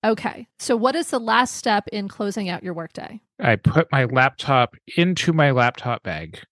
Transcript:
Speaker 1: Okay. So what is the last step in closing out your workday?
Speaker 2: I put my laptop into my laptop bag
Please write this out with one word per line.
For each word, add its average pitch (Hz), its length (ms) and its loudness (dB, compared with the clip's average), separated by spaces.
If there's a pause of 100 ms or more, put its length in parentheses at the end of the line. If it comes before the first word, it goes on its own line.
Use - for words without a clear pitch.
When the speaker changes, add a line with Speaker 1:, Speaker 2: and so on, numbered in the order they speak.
Speaker 1:
Okay. 220 420 -2 (120)
So - 180 -2
what 247 180 2
is 339 140 -2
the 269 100 -2
last 226 380 2
step 208 320 -2
in 202 200 -8
closing 202 420 -6
out 175 120 -6
your 180 120 -6
workday? - 440 -12 (220)
Speaker 2:
I 117 160 2
put - 340 2
my 135 140 2
laptop 127 720 2 (180)
into 175 380 2
my 151 200 4
laptop 123 500 0
bag 82 360 -10 (120)